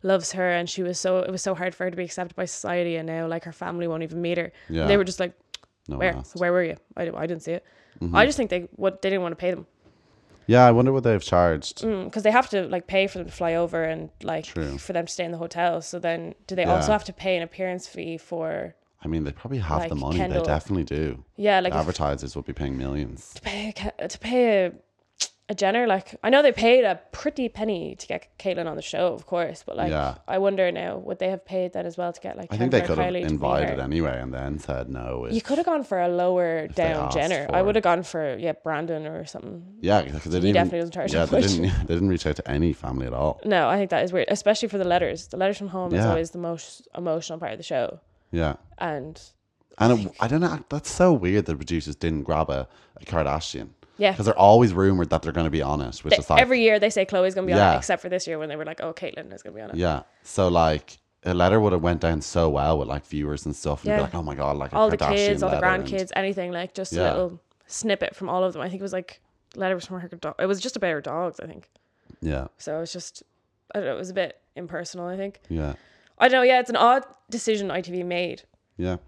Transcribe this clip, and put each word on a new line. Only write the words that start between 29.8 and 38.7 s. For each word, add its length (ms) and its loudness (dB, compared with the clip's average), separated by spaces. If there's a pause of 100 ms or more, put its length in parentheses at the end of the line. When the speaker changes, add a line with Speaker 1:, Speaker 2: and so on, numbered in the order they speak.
Speaker 2:
Yeah. 240 0 (120)
Speaker 1:
I 120 -2
wonder 320 2
now, 260 -6
would 220 -8
they 100 -2
have 160 -8
paid 280 -4
that 120 -4
as 120 -10
well 140 -4
to 80 -14
get, 160 -12
like, 160 -12
Speaker 2:
I 60 -4
think 140 2
they 80 6
Speaker 1:
Kendall 160 0
Speaker 2:
could 100 2
have 80 -2
Speaker 1:
Kylie 80 -2
to 60 -4
be 80 0
Speaker 2:
invited 420 0
Speaker 1:
there? 80 -4
Speaker 2:
anyway 340 0
and 140 -8
then 240 -6
said 320 -6
no 400 -6
Speaker 1:
You 80 -2
Speaker 2:
if, 60 -4
Speaker 1:
could 160 -2
have 80 0
gone 160 0
for 180 -2
a 60 2
lower 580 0
Speaker 2:
if 80 -12
they 120 0
Speaker 1:
down 200 0
Speaker 2:
asked 100 -2
Speaker 1:
Jenner. 300 0
Speaker 2:
for 100 -2
Speaker 1:
I 60 4
would 140 2
have 80 2
gone 180 4
for, 380 -4
yeah, 140 -2
Brandon 520 -4